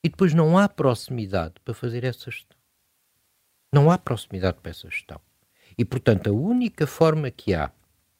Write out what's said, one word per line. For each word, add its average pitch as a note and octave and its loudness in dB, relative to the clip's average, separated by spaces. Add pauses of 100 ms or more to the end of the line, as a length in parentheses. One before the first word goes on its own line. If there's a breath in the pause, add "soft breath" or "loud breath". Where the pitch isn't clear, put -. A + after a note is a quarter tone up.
E E3 2
depois F3 2
não E3 4
há G3+ 4
proximidade G#2 -2
para A#2 -8
fazer A#2+ -8
essa B2 -8
gestão. - -18 (1120)
Não C#3+ 6
há F3+ 4
proximidade F#2+ -4
para E2+ -14
essa - -18
gestão. - -14 (560 soft breath)
E, A#2 0
portanto, A2 0
a G2+ 0
única G#3 -2
forma D#3 0
que - -4
há D2+ -4 (480)